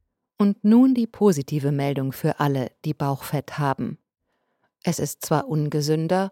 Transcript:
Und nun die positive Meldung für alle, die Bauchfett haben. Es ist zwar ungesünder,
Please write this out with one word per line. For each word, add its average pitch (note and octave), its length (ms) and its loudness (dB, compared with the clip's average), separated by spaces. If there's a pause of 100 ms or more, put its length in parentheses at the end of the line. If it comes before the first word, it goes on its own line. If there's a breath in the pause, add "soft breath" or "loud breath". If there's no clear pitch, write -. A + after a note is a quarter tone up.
(380)
Und G3+ 260 2
nun A#3+ 280 6
die A#3+ 140 0
positive D3 680 0
Meldung C#3 400 -2
für - 280 -4
alle, C#3 300 0 (140)
die D#3 80 -2
Bauchfett - 640 -6
haben. D3 400 -4 (880)
Es F3 160 -4
ist - 260 -8
zwar D#3+ 240 -2
ungesünder, D#3 840 -2